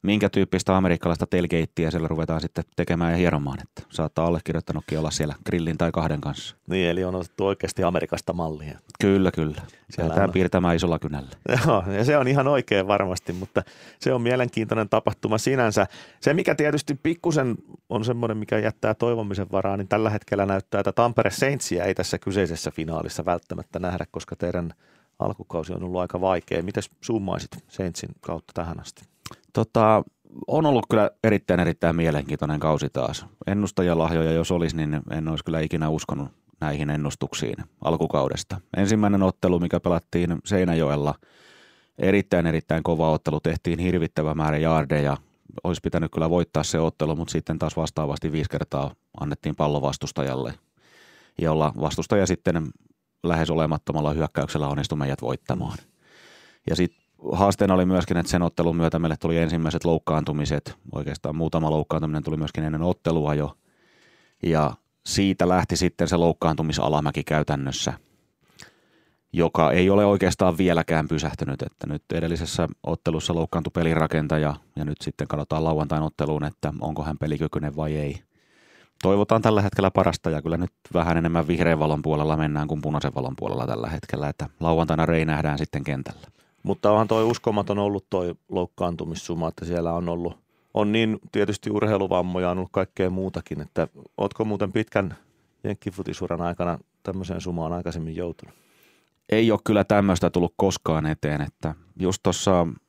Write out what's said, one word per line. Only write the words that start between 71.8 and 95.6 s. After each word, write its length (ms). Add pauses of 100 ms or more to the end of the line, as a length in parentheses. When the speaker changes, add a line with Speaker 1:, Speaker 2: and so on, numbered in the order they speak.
Speaker 1:
nyt 160 (100)
edellisessä 540 (160)
ottelussa 520
loukkaantui 380
pelirakentaja 840 (200)
ja 100
nyt 160
sitten 260
katsotaan 360
lauantain 400
otteluun, 400
että 380
onko 220
hän 140
pelikykyinen 580
vai 220
ei. 240 (840)
Toivotaan 380
tällä 200
hetkellä 300
parasta 380
ja 120
kyllä 160
nyt 140 (220)
vähän 240
enemmän 300
vihreän 320
valon 220
puolella 360
mennään 300
kuin 140
punaisen 340
valon 200
puolella 320
tällä 220
hetkellä, 400
että 200 (100)
lauantaina 460
Rei 200
nähdään 320
sitten 260
kentällä. 440 (360)
Speaker 2:
Mutta 280
onhan 160
toi 160
uskomaton 560
ollut 300
toi 260 (140)
loukkaantumissuma, 1000
että 180
siellä 280
on 160
ollut, 280 (360)
on 180
niin 280 (120)
tietysti 380
urheiluvammoja, 800
on 80
ollut 140
kaikkea 380
muutakin, 520
että 260 (300)
ootko 280
muuten 260
pitkän 440 (480)